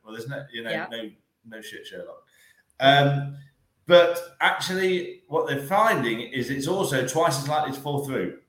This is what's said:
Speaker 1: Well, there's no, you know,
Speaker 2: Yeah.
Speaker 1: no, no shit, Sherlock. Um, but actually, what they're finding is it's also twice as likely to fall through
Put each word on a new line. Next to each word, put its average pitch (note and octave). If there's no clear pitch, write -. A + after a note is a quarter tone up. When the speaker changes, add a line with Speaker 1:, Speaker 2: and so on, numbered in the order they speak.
Speaker 1:
Well, A2
there's A2+
no, C#3
you A#2
know, A2+
Speaker 2:
Yeah. D#3
Speaker 1:
no, A2+
no A2
shit, -
Sherlock. -
Um, C#3
but E3+
actually, F#3
what D#3
they're C#3
finding D3+
is B2
it's C3+
also E3+
twice D#3+
as C#3
likely D3+
to C#3
fall C#3
through G#2